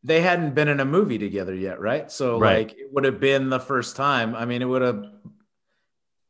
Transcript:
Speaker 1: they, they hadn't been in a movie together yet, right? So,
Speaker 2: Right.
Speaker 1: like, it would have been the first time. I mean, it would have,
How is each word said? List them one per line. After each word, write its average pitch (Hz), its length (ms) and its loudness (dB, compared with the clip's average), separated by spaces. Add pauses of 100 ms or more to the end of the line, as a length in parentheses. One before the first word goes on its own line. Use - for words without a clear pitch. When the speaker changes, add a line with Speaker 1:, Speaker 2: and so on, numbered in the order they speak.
Speaker 1:
they, 160 140 2
they 170 40 6
hadn't 170 340 2
been 151 120 4
in 143 140 2
a 135 40 0
movie 147 320 0
together 95 380 -4
yet, 92 240 -6
right? 127 320 -2
So, 123 280 -2
Speaker 2:
Right. 110 280 4
Speaker 1:
like, - 100 -18
it - 160 -16
would 135 120 0
have 131 140 0
been 135 300 2
the 131 100 0
first 127 360 -4
time. 127 400 0
I 117 100 -6
mean, 120 160 -4
it 127 40 -2
would 127 180 0
have, 110 200 0 (1300)